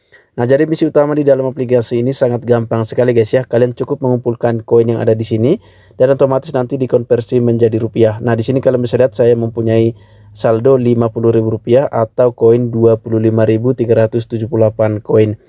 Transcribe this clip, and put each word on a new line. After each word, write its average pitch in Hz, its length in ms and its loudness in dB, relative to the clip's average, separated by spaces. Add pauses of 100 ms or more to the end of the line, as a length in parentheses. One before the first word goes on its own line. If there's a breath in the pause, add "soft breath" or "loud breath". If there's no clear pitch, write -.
(340 soft breath)
Nah, 120 80 -4
jadi 135 240 2
misi 156 240 -2
utama 147 240 0
di 147 80 0
dalam 135 240 2
aplikasi 123 560 -2
ini 127 80 -2
sangat 123 320 -2
gampang 117 400 -2
sekali, 123 320 0
guys, 113 160 0
ya. 127 160 0
Kalian 123 320 0
cukup 135 240 -6
mengumpulkan 120 640 -2
koin 117 240 2
yang 113 80 -2
ada 113 160 0
di 110 80 -2
sini 117 320 0 (400 soft breath)
dan 131 160 2
otomatis 135 400 0
nanti 123 240 -4
dikonversi 123 640 -2
menjadi 113 400 2
rupiah. 113 400 0
Nah, 117 160 0
di 113 80 0
sini 131 160 -2
kalian 127 240 0
bisa 120 160 -2
lihat 127 160 0
saya 117 240 2
mempunyai 113 560 0 (380 soft breath)
saldo 127 480 2
lima 117 320 0
puluh 117 160 -2
ribu 110 240 0
rupiah 117 320 0
atau 120 480 0
koin 117 400 2
dua 113 240 2
puluh 113 240 -4
lima 110 240 2
ribu 113 320 0
tiga 117 160 -2
ratus 113 320 0
tujuh 110 240 -6
puluh 110 240 0
delapan 107 320 -2
koin. 110 320 0 (120)